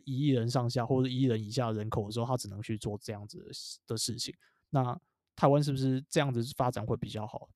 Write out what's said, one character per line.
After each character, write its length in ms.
一 140
亿 100
人 200
上 200
下 160
或 180
者 40
一 140
亿 40
人 160
以 80
下 180
的 60
人 160
口 160
的 60
时 80
候， 60
它 120
只 100
能 140
去 160
做 240
这 100
样 160
子 160
的 100
事， 320
的 120
事 180
情。 180
那 260
台 120
湾 160
是 80
不 60
是 320
这 100
样 120
子 120
发 140
展 160
会 100
比 140
较 160
好？ 300